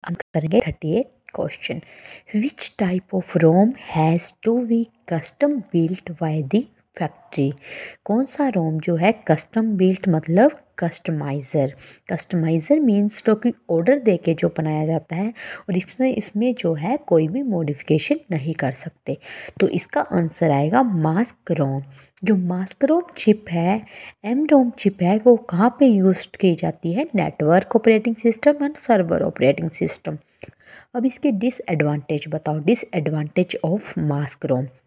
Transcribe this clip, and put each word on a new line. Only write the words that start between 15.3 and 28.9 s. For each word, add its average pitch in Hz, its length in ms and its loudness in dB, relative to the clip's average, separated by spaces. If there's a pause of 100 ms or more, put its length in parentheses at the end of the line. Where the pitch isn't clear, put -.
और 180 80 -2
इसमें, 254 380 -2
इसमें 226 400 -2
जो 165 200 -2
है 170 220 -4
कोई 160 320 2
भी 247 140 -4
मॉडिफिकेशन 165 760 -2 (100)
नहीं 156 240 -4
कर 131 180 -4
सकते। - 460 -10 (420)
तो 196 80 4
इसका - 320 -4
आंसर 165 500 0
आएगा 151 320 2
मास्क 180 680 -2
rom। 139 300 -2 (420)
जो 208 120 2
मास्क 180 480 -4
rom 339 320 0
चिप 214 340 2
है, 175 320 0 (420)
एम 254 220 -2
रोम 269 240 4
चिप 196 320 -2
है, 185 160 2
वो 240 180 6
कहाँ 226 440 0
पे 285 60 8
यूज़ 190 420 4 (120)
की 180 140 4
जाती 165 380 -4
है? 285 220 -2
नेटवर्क 160 640 2
ऑपरेटिंग 220 400 2
सिस्टम 233 360 2
and 294 240 -2
server 175 460 0